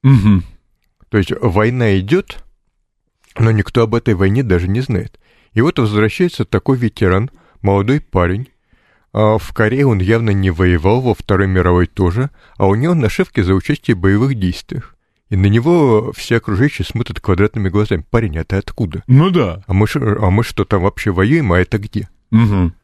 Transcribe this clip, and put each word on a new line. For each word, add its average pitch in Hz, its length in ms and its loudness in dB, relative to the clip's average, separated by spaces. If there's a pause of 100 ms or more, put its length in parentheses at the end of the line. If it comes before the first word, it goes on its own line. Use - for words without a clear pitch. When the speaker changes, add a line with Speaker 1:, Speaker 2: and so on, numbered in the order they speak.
Speaker 1:
Мгм. 104 420 4 (640)
Speaker 2:
То 107 100 0
есть 95 220 -2
война 110 580 0
идет, 107 460 -4 (920)
но 113 140 2
никто 110 300 0
об 110 120 0
этой 117 200 0
войне 98 280 0
даже 90 260 0
не 104 120 -2
знает. - 380 -6 (340)
И 110 100 0
вот 160 180 0
возвращается 107 640 0
такой 131 320 -2
ветеран, 110 520 0 (340)
молодой 101 380 0
парень. 95 480 -4 (640)
А, 107 260 2
в - 140 -10
Корее 123 340 0
он 113 120 2
явно 110 320 0
не 98 200 0
воевал, 90 500 2
во 120 140 0
Второй 98 340 -2
мировой 90 400 2
тоже, 101 420 -2 (260)
а 98 120 0
у 98 80 2
него 156 180 0
нашивки 131 460 -2
за 92 140 2
участие 104 420 -2
в 87 40 -10
боевых 104 360 0
действиях. - 580 -8 (360)
И 104 60 -2
на 95 100 2
него 117 680 2
все - 200 -2
окружающие 110 500 -2
смотрят 113 340 -6
квадратными 98 480 0
глазами. 101 400 -2
«Парень, 107 300 -2
а 82 60 -6
ты - 120 -4
откуда?» - 520 -6
Speaker 1:
Ну 147 220 6
да. 101 360 -2
Speaker 2:
«А 98 60 -6
мы 101 160 2
ш-, 151 120 -4
а 104 300 0
мы 110 140 2
что, - 200 -4
там 95 180 -2
вообще 101 280 -2
воюем, 113 420 2
а 92 60 4
это 92 200 0
где?» 104 300 -8 (220)
Speaker 1:
Мгм. 104 420 2 (120)